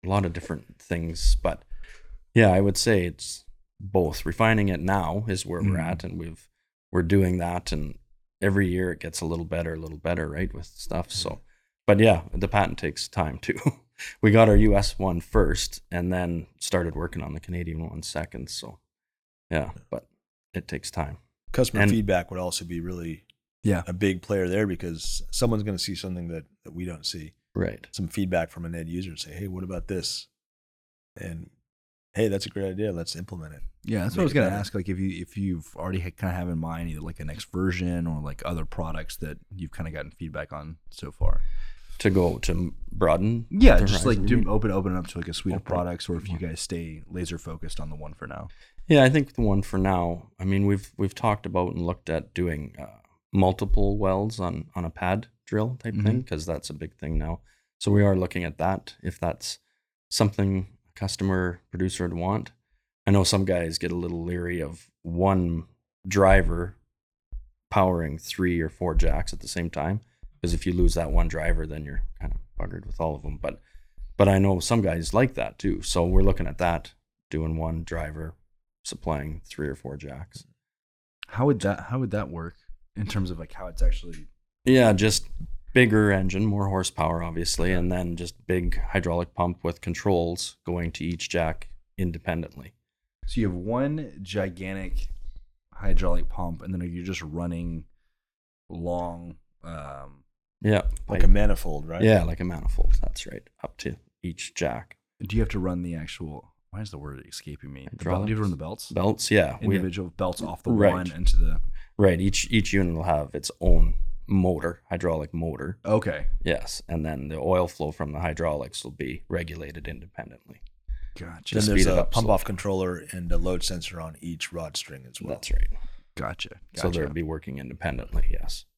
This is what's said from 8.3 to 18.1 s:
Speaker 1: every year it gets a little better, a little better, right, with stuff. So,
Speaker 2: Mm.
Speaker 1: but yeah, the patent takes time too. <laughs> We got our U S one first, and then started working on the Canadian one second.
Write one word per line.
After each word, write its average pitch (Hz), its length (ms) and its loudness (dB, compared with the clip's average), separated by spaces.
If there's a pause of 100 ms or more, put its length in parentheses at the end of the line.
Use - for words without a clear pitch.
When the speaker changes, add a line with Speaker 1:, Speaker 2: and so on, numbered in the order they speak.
Speaker 1:
every 98 260 2
year 90 240 0
it 80 80 -8
gets 82 220 -8
a 85 40 -4
little 82 200 -4
better, 82 280 -4
a 80 40 -10
little 80 200 -12
better, 82 300 -2
right, 85 260 -4
with 87 120 -12
stuff. - 440 -8
So, - 200 -4
Speaker 2:
Mm. - 100 -10 (460)
Speaker 1:
but 101 140 6
yeah, 101 220 4 (120)
the 95 140 -2
patent 98 300 0
takes - 300 -6
time 78 300 -4
too. - 260 -4
<laughs> - 160 0 (400)
We 110 120 6
got 113 160 10
our 104 80 10
U 107 200 8
S 98 220 0
one 90 220 0
first, - 600 0 (100)
and 87 220 -2
then 87 360 -4 (100)
started 85 380 -2
working 82 260 -6
on 73 100 -8
the 73 60 -10
Canadian 82 500 -6
one - 140 -12
second. - 480 -8